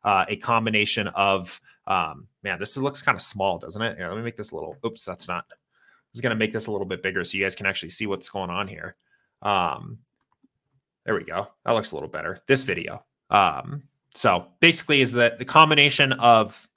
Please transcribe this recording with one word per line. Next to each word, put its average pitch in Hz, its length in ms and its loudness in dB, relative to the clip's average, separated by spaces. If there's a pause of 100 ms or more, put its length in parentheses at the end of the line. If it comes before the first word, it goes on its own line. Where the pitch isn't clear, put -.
uh, 98 220 4
a 104 80 -4
combination 110 720 0
of, 98 520 -2 (260)
um, 80 400 -2 (160)
man, 95 160 -6
this 104 200 -4
looks 135 240 -4
kinda - 180 0
small, 98 380 -2
doesn't 104 240 -10
it? 113 160 -4
Here, 87 100 -8
let 95 80 -8
me 113 60 -8
make 117 160 -10
this - 140 -10
a - 20 -14
little, 80 200 -10 (120)
oops, 113 180 -8
that's 90 240 -10
not, 87 220 -6
I - 60 -20 (580)
was 120 80 -10
gonna 120 120 0
make 110 200 0
this 107 140 -4
a 107 40 -4
little 98 140 -4
bit 92 160 -6
bigger 92 220 -2
so - 120 -6
you 95 80 0
guys 95 100 -2
can 98 120 -6
actually 90 240 -4
see - 160 -4
what's 95 240 -6
going 95 180 -6
on 95 200 -4
here. 82 280 -14 (460)
Um, 95 560 -2 (1040)
there 110 100 -2
we 90 100 -4
go. 92 240 -8 (180)
That 117 60 2
looks 110 200 0
a - 20 -10
little 73 140 -8
better. 80 380 -8
This 131 180 4
video. - 400 -6 (240)
Um, 82 540 2 (320)
so 90 320 2 (140)
basically 160 420 4
is 123 100 2
that 120 260 4
the 123 60 -10
combination 147 680 6
of 113 520 4 (100)